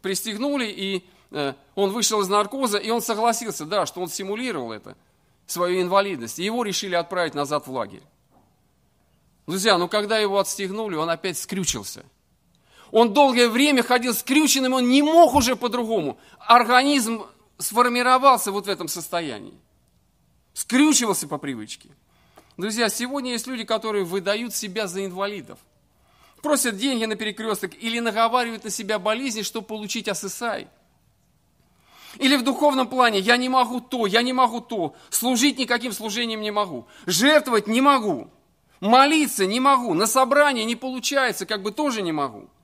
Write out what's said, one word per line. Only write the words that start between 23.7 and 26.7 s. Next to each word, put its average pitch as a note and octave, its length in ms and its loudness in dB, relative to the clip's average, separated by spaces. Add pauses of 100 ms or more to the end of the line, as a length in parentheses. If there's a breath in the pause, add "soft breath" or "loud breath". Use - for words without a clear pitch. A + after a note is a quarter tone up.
выдают G3 500 -4
себя G3+ 320 -6
за F#3+ 180 -6
инвалидов. F#3+ 540 -8 (840 soft breath)
Просят B3+ 360 0